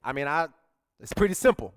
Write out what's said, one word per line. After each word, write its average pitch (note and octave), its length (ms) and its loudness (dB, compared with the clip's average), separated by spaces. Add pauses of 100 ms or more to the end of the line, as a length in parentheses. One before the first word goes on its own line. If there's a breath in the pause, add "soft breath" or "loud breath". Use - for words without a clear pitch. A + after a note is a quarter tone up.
I B2+ 100 -6
mean, C#3 140 -4
I, D#3+ 220 0 (500)
it's G#2 140 -14
pretty G3 220 2
simple. B2 420 2